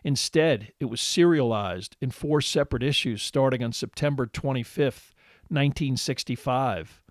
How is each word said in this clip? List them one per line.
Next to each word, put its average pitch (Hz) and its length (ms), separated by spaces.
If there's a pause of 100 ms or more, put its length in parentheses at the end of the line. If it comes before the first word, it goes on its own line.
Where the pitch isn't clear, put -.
Instead, 135 760
it 143 60
was 117 160
serialized 113 1000
in 127 120
four 147 280
separate 139 440
issues 127 400
starting 131 400
on 117 80
September 135 560
twenty-fifth, 131 880 (340)
nineteen 139 480
sixty-five. 123 1120